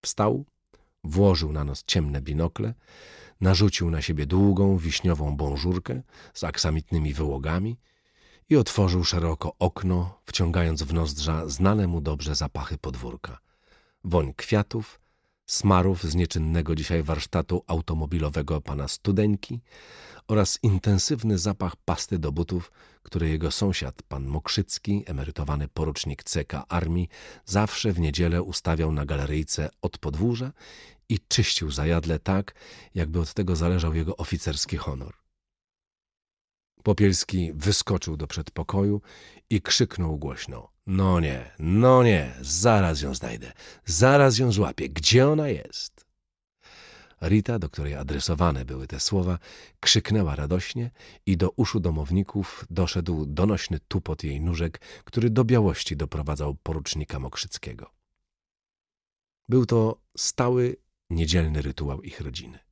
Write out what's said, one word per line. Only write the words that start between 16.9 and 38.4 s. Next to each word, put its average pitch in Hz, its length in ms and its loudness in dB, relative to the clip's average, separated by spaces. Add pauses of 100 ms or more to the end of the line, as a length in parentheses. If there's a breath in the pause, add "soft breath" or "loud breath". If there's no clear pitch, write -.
warsztatu 80 640 -2
automobilowego 78 920 -2
pana 71 260 -6
Studeńki 104 720 0 (680 loud breath)
oraz 107 360 2
intensywny 104 720 2
zapach 95 380 -2
pasty - 440 -4
do 78 120 -4
butów, 85 400 -4 (320 soft breath)
które 82 260 -2
jego 78 220 0
sąsiad, 92 520 -2
pan 67 220 -8
Mokrzycki, 98 840 -2
emerytowany 73 600 -4
porucznik 78 560 -4
C 78 220 -4
K - 220 -8
armii, 85 420 -2 (360 loud breath)
zawsze 104 480 0
w 85 60 -2
niedzielę 85 440 2
ustawiał 80 480 -2
na 73 140 -2
galeryjce 73 640 -2 (120)
od - 160 -6
podwórza 113 540 -2 (580 loud breath)
i 104 180 0
czyścił - 440 0
zajadle 78 480 0
tak, 98 360 -2 (400 loud breath)
jakby 82 240 0
od 80 140 -2
tego 90 220 0
zależał 82 380 2
jego 80 240 -2
oficerski 78 600 -4
honor. 67 360 -8 (1700)
Popielski 92 680 2
wyskoczył 82 640 -2
do 76 100 -6
przedpokoju 98 760 -2 (480 loud breath)